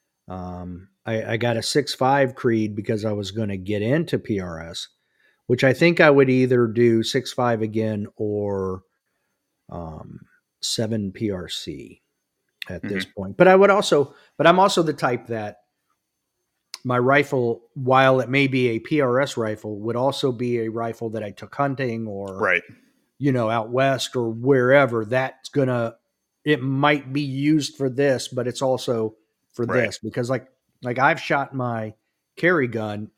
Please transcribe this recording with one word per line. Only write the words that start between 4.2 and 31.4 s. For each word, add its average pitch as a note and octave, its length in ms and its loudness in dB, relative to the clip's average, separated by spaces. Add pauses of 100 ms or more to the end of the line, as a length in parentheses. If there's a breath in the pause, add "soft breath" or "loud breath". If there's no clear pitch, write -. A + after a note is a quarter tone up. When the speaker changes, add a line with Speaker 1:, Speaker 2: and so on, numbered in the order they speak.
Speaker 1:
R E2+ 200 -10
S, E2 280 -14 (580)
which B2 180 0
I C3 80 6
think E3+ 280 4
I D#3 100 8
would C#3 200 6
either B2+ 360 4
do A2+ 360 4
six B2 300 -4
five A#2+ 300 0
again G#2+ 440 -4 (100)
or, G2+ 640 -4 (880)
um, E2 500 -14 (400)
seven G#2+ 520 -4
P G#2+ 180 -6
R F2+ 180 -8
C - 540 -12 (640)
at F2 140 -12
this G2 220 -6
Speaker 2:
Mm-hmm. - 80 -16 (100)
Speaker 1:
point. G2 160 -12
But F3 100 8
I F#3 80 8
would G3+ 140 8
also, E3+ 440 2 (220 soft breath)
but D3 100 2
I'm F3 140 6
also G3 220 4
the D#3 100 -2
type B2 360 -4
that G#2+ 320 -8 (1200)
my B2 140 0
rifle, B2+ 760 2
while C3 460 4
it B2 80 -4
may C#3 180 2
be B2+ 220 2
a A2+ 100 0
P D3 220 -2
R B2+ 200 2
S C#3+ 180 -2
rifle, G#2+ 420 -6
would A2+ 160 -4
also C3+ 360 0
be A#2+ 280 -2
a A2+ 100 -4
rifle A#2 400 -6
that G#2+ 120 -6
I G2+ 80 -8
took - 240 -18
hunting B2+ 520 -4
or, G2 320 -10
Speaker 2:
Right. F#2 240 2 (560)
Speaker 1:
you C#3 140 0
know, A#2 180 0
out A2+ 200 -2
west C3 460 0
or A#2 140 -2
wherever. B2 760 4
That's C3 440 -4
gonna, B2+ 480 0 (480)
it D3 180 2
might C#3 500 0
be C#3+ 100 -4
used C#3 540 0
for C3+ 140 -2
this, C3 380 0
but B2 200 -4
it's A#2+ 140 -6
also A#2+ 540 -2 (360)
for A#2 140 -4
Speaker 2:
Right. A#2+ 200 0
Speaker 1:
this G2 120 -8
because, A#2 320 -6
like, B2+ 180 -4 (340)
like, B2 160 -4
I've D3 220 2
shot C#3 340 -4